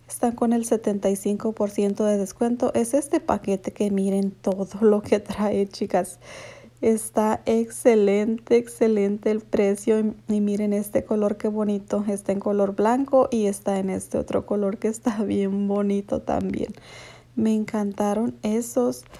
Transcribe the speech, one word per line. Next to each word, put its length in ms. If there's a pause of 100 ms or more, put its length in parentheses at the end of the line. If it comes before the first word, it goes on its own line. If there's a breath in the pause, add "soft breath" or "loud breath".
Están 240
con 220
el 120
setenta 460
y 40
cinco 360
por 180
ciento 340
de 140
descuento. 560
Es 220
este 240
paquete 540
que 180
miren 400
todo 500
lo 220
que 160
trae, 480
chicas. 500 (640 loud breath)
Está 640
excelente, 1120
excelente 720
el 120
precio. 580
Y, 160 (180)
y 80
miren 320
este 300
color, 340
qué 100
bonito. 600
Está 240
en 80
color 360
blanco 540
y 160
está 320
en 140
este 260
otro 300
color 320
que 80
está 360
bien 440
bonito 540
también. 520 (640 loud breath)
Me 180
encantaron 880
esos 640 (160 loud breath)